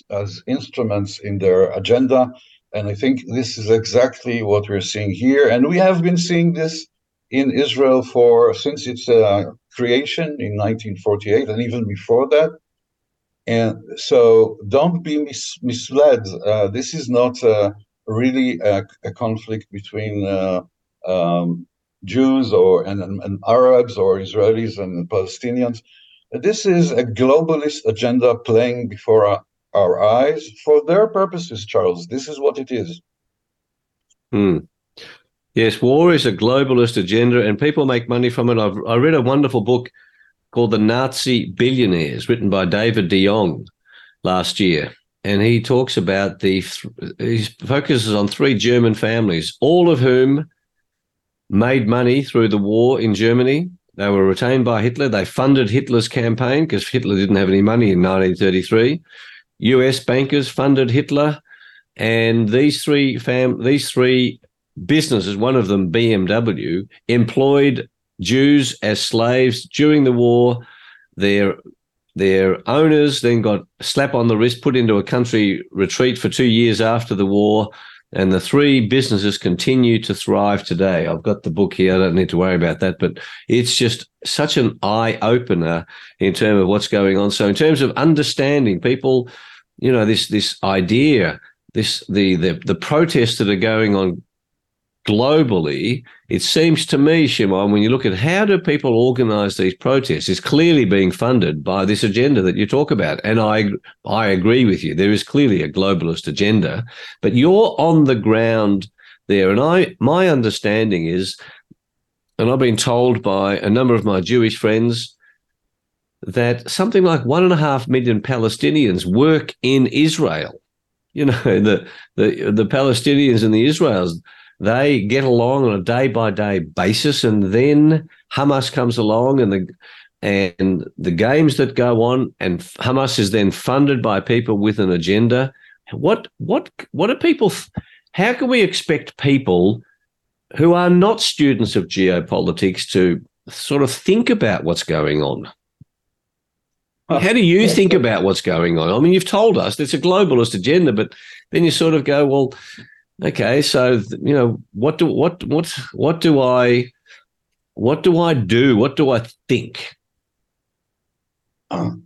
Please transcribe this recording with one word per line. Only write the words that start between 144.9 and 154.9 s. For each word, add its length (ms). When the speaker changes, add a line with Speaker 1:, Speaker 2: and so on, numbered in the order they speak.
Speaker 2:
on? 300
Speaker 1:
Huh. 80
Speaker 2:
How 140
do 80
you 220
Speaker 1:
Yes, 120
Speaker 2:
think 180
Speaker 1:
sir. 60
Speaker 2:
about 240
what's 180
going 380
on? 100
I 120
mean, 120
you've 120
told 340
us 220
it's 140
a 40
globalist 560
agenda, 380
but 200
then 140
you 80
sort 200
of 120
go, 200
"Well, 300
okay, 380
so, 400
th-, 220
you 100
know, 280
what 240